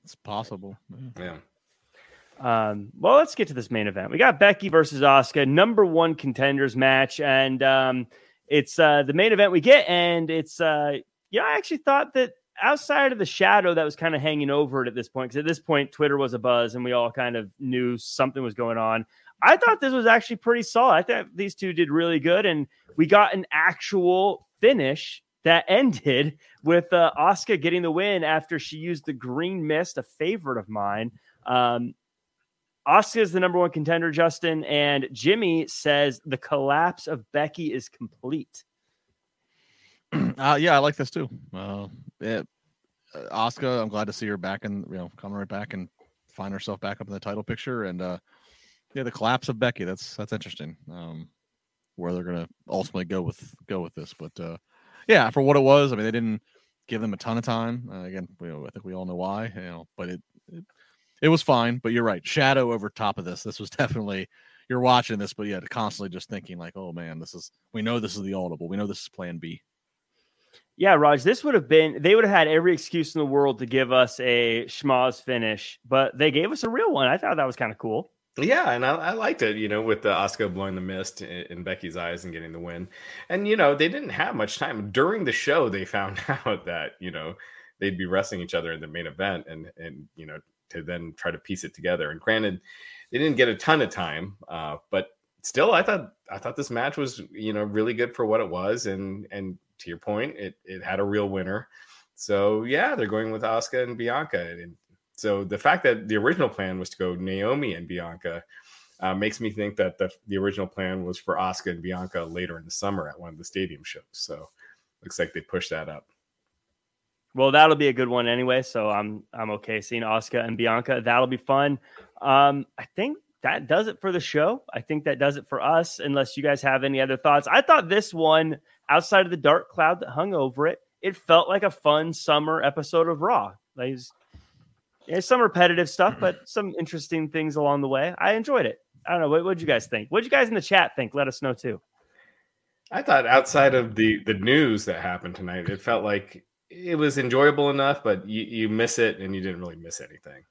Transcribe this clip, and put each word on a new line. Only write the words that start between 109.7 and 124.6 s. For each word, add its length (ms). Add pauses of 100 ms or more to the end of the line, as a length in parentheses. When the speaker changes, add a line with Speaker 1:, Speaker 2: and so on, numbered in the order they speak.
Speaker 2:
that 200
the, 140 (160)
the 100
original 300
plan 360
was 140
for 180
Asuka 360
and 100
Bianca 420
later 360
in 60
the 60
summer 380
at 100
one 140
of 60
the 40
stadium 400
shows. 280
So 380 (540)
looks 140
like 160
they 80
pushed 300
that 180
up. 160 (1300)
Speaker 3:
Well, 180
that'll 240
be 120
a 60
good 160
one 180
anyway. 340
So 280
I'm, 340 (100)
I'm 180
okay 300
seeing 220
Asuka 420
and 120
Bianca. 460
That'll 220
be 120
fun. 420 (420)
Um, 460 (100)
I 80 (100)
think 220 (240)
that 260
does 200
it 120
for 120
the 80
show. 420 (100)